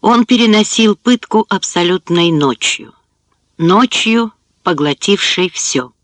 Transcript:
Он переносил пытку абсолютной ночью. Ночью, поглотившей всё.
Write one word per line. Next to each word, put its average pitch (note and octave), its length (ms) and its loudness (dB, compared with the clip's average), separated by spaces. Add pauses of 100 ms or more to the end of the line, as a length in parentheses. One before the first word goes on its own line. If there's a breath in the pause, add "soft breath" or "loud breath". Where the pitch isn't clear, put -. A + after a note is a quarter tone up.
Он A#3 240 2
переносил A3 680 2
пытку A#3+ 540 -2
абсолютной F3 800 -2
ночью. - 640 -4 (640)
Ночью, A3 720 0 (300)
поглотившей F3 880 -2
всё. - 420 -6 (120)